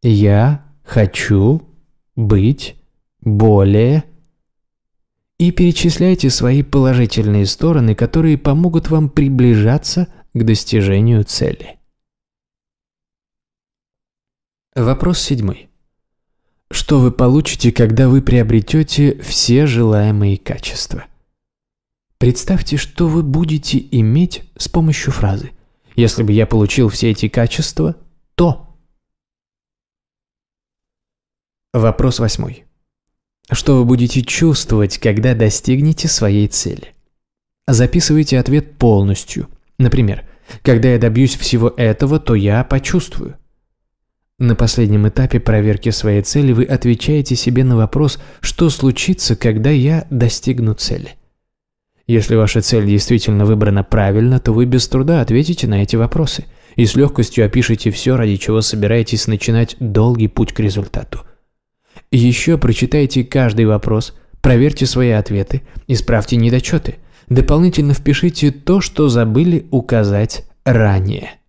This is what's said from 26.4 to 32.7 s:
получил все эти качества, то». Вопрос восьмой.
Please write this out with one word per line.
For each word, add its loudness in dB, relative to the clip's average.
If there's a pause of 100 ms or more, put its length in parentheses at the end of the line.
получил 0
все -2
эти -4
качества, -4 (400)
то». -2 (3000)
Вопрос 0
восьмой. -6 (840)